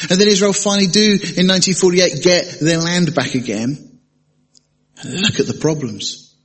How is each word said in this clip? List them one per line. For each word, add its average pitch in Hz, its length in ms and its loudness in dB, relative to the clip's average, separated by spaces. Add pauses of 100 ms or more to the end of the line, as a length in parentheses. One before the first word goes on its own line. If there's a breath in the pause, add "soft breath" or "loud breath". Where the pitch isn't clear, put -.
And 185 100 4
then 208 80 6
Israel 202 260 2
finally 202 340 0
do, 208 300 2 (200 loud breath)
in 185 100 2
nineteen 185 260 2
forty-eight, 175 480 2
get 175 380 0
their 165 180 0
land 170 380 0
back 127 200 -2
again. 117 640 -6 (1000)
And 131 200 -8
look 208 180 0
at 196 80 0
the - 80 -6
problems. 143 880 -6